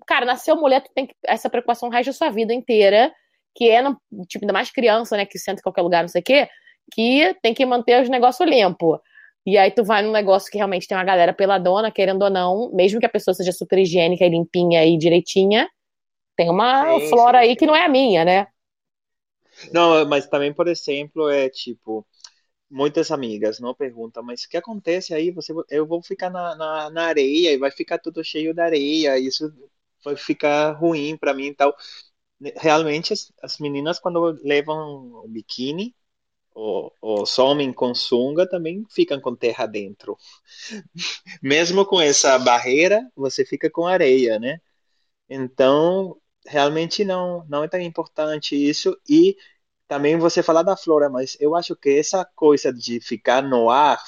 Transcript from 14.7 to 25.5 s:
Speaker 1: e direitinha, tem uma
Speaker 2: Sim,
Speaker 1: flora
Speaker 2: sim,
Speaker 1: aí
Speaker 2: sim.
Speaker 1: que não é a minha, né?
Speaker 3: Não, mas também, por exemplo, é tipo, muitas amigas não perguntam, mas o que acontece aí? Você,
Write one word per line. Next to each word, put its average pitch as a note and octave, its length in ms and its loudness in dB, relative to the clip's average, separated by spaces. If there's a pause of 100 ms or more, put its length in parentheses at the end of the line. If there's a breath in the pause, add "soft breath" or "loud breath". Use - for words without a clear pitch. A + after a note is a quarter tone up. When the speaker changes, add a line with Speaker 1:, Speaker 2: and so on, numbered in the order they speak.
Speaker 1:
e E3+ 120 4
direitinha, F#3+ 720 2 (680)
tem E3+ 120 2
uma B3+ 500 2
Speaker 2:
Sim, - 20 -2
Speaker 1:
flora A#3+ 380 6
Speaker 2:
sim, - 20 8
Speaker 1:
aí A#3+ 140 4
Speaker 2:
sim. - 20 -6
Speaker 1:
que D#4+ 100 2
não D4+ 80 4
é E4+ 100 4
a E4+ 40 2
minha, A#3+ 360 4
né? F#3+ 220 2 (1200 loud breath)
Speaker 3:
Não, D#3+ 360 4
mas C#3+ 200 -2
também, C#3+ 260 -2
por E3+ 140 -2
exemplo, D3+ 640 -4
é C#3 200 0
tipo, A2 560 -12 (640 soft breath)
muitas D3+ 420 -2
amigas A2+ 480 -4
não B2 160 -10
perguntam, A#2 480 -12
mas A#2+ 200 -14
o - 60 -20
que - 80 -8
acontece F#3 560 -6
aí? E3 180 -2
Você, E3 220 -12 (160)